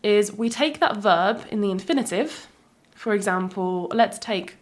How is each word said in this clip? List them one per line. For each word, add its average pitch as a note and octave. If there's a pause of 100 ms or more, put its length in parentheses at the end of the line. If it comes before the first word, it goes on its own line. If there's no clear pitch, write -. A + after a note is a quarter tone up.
is G#3
we A3+
take D4
that -
verb G3
in G#3+
the G3+
infinitive. A3+ (460)
For A3
example, F#3
let's A3+
take -